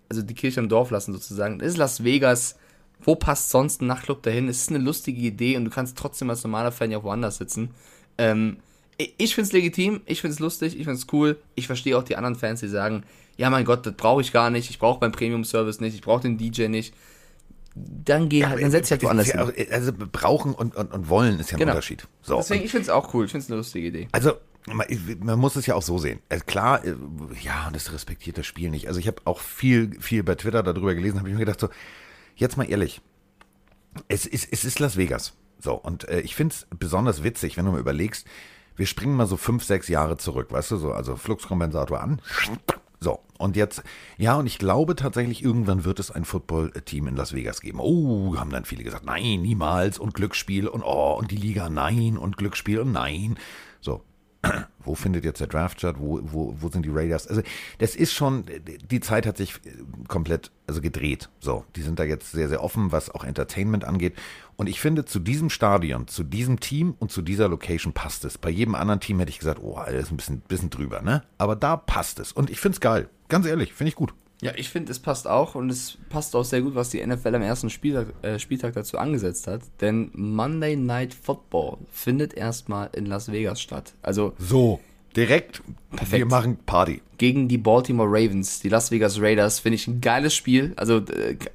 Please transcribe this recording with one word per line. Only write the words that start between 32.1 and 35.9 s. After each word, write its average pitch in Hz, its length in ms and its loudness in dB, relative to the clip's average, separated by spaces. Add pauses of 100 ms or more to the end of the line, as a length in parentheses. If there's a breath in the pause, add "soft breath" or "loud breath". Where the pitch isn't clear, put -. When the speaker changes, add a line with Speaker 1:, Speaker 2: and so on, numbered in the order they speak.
Speaker 2:
jetzt 127 220 -2
mal 127 100 0
ehrlich, 95 320 -2 (1080)
es 101 180 -2
ist, - 260 -6
es - 140 -2
ist 123 140 -2
Las 127 180 0
Vegas. 69 360 0 (260)
So, 64 160 -2
und, - 340 -8